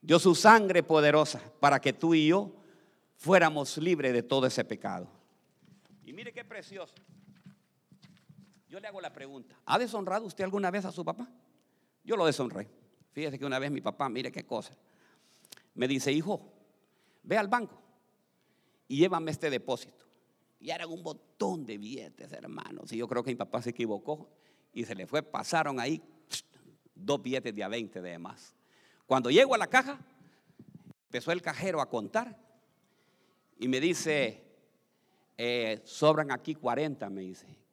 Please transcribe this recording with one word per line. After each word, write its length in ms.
Dio 200
su 160
sangre 480
poderosa 560
para 220
que 120
tú 220
y 140
yo 260
fuéramos 640
libres 340
de 100
todo 240
ese 180
pecado. 540
Y 80
mire 200
qué 120
precioso. 500
Yo 120
le 80
hago 120
la 120
pregunta, 520
¿ha 140
deshonrado 460
usted 180
alguna 260
vez 160
a 60
su 140
papá? 240
Yo 140
lo 100
deshonré. 420
Fíjese 260
que 80
una 140
vez 100
mi 100
papá, 280
mire 240
qué 120
cosa, 320
me 120
dice, 240
"Hijo, 420
ve 160
al 80
banco 340
y 80
llévame 340
este 200
depósito." 540
Y 120
eran 200
un 120
montón 600
de 140
billetes, 540
hermanos. 600
Y 40
yo 100
creo 160
que 80
mi 60
papá 260
se 80
equivocó 580
y 120
se 120
le 100
fue, 160
pasaron 560
ahí 240
dos 300
billetes 320
de 80
a 60
veinte 340
de 160
más. 360
Cuando 240
llego 240
a 40
la 100
caja, 300
empezó 260
el 100
cajero 400
a 80
contar 480
y 100
me 120
dice, 640
"Eh, 460
sobran 460
aquí 240
cuarenta", 540
me 140
dice. 240